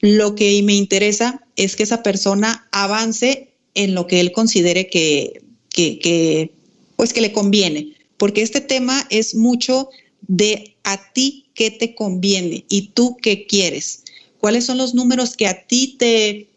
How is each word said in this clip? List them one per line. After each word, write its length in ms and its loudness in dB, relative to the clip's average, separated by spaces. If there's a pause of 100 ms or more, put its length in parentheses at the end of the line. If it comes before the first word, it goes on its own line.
Lo 340 4
que 280 2
me 120 4
interesa 680 0 (140)
es 200 -2
que 60 -2
esa 200 -2
persona 720 0
avance 800 -2 (200)
en 200 0
lo 120 -2
que 140 2
él 120 0
considere 560 2
que, 540 0 (280)
que, 280 0
que, 540 0 (440)
pues, 180 0
que 80 0
le 100 -2
conviene, 640 0 (240)
porque 240 0
este 180 -2
tema 480 -2
es 260 -2
mucho 540 0 (320)
de 640 -2
a 300 -8
ti 400 -2
qué 160 0
te 240 -6
conviene 760 -2
y 200 -2
tú 340 0
qué 240 -2
quieres. 560 -4 (380)
¿Cuáles 260 0
son 100 -4
los 160 -2
números 440 0
que 100 0
a 200 -4
ti 320 0
te 580 0